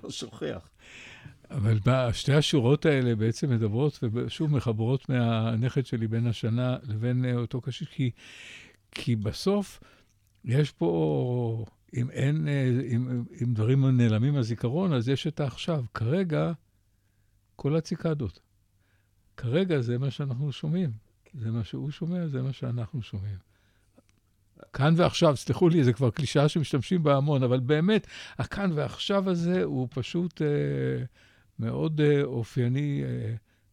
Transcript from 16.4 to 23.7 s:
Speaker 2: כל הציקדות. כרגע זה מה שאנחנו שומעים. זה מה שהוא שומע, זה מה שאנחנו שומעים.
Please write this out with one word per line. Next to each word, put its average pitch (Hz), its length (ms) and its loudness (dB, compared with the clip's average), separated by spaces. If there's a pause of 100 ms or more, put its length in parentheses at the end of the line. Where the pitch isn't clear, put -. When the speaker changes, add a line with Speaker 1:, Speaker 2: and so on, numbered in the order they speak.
Speaker 2:
כל 147 200 0
הציקדות. 156 640 -4 (960)
כרגע 151 440 0
זה 123 180 0
מה 135 120 -2
שאנחנו 139 420 -4
שומעים. 156 580 -4 (240)
זה 113 160 -6
מה 113 140 -2
שהוא 135 260 -6
שומע, 170 380 -4
זה 131 140 -2
מה 135 100 -2
שאנחנו 120 500 -6
שומעים. 101 340 -8 (1400)